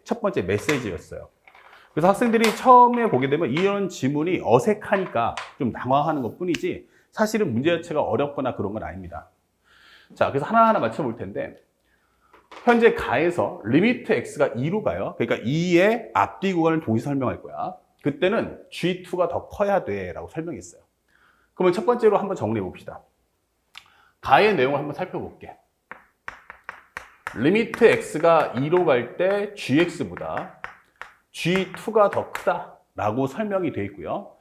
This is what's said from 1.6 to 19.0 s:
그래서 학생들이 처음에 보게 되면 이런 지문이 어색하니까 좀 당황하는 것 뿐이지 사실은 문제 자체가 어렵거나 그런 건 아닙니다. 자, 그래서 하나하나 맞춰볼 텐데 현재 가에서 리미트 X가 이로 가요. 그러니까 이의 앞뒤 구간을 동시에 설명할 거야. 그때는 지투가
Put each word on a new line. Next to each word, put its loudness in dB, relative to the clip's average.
그래서 2
학생들이 4
처음에 6
보게 0
되면 0
이런 0
지문이 -2
어색하니까 2
좀 -2
당황하는 0
것 -6
뿐이지 -4
사실은 0
문제 0
자체가 -2
어렵거나 -2
그런 -4
건 -8
아닙니다. -14
자, 0
그래서 -4
하나하나 4
맞춰볼 -4
텐데 -10
현재 6
가에서 -2
리미트 2
X가 0
이로 -4
가요. -4
그러니까 -2
이의 2
앞뒤 0
구간을 2
동시에 -2
설명할 -4
거야. -10
그때는 -2
지투가 -4